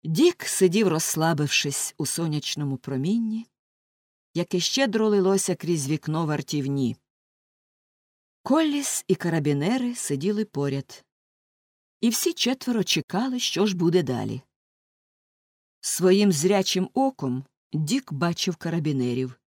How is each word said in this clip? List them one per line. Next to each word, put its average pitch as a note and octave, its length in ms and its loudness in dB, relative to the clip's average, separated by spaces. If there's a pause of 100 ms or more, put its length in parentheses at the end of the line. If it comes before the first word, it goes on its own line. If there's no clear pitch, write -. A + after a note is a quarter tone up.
Дік B3 380 2
сидів, F#3+ 440 4
розслабившись D#3 1080 0
у D3 80 -2
сонячному D3 720 -4
промінні, G#3+ 680 -2 (880)
яке F3 260 -2
щедро A3 480 2
лилося G3 460 2
крізь D#3 340 -2
вікно D#3 380 -2
вартівні. C#3 720 -2 (1500)
Колліс C#4+ 680 0
і F#3 60 4
карабінери E3 800 0
сиділи G3+ 500 -2
поряд. C#3 600 -6 (960)
І A#3 80 2
всі E4+ 240 0
четверо A#3+ 520 -2
чекали, A#3+ 540 -2
що G3+ 280 0
ж F#3+ 100 0
буде E3+ 260 4
далі. A#2 380 -4 (1400)
Своїм F#3+ 520 4
зрячим F#3 600 2
оком C3+ 500 -2 (280)
Дік D#3+ 400 -2
бачив E3 440 -2
карабінерів. C3 840 -2 (120)